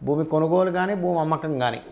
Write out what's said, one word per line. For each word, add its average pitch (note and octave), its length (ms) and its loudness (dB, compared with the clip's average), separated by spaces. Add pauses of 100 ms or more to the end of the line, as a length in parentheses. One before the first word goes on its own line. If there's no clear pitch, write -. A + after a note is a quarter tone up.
భూమి D3 220 0
కొనుగోలు D#3+ 460 2
కానీ F#3 240 0
భూమి F3 260 0
అమ్మకం D#3 380 -2
కానీ B2 220 0 (120)